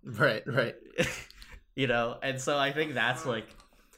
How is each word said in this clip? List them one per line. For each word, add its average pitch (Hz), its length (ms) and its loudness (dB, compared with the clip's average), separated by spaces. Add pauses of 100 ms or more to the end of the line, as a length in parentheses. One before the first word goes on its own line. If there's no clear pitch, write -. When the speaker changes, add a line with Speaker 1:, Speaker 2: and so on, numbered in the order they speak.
Speaker 1:
Right, 117 420 2
right. 123 300 0 (220)
Speaker 2:
<laughs> - 100 4 (680)
You 131 120 0
know? 120 340 0
And 131 200 -4
so 147 160 0
I 139 160 2
think 156 200 -2
that's, 123 320 0
like, 113 220 -4 (500)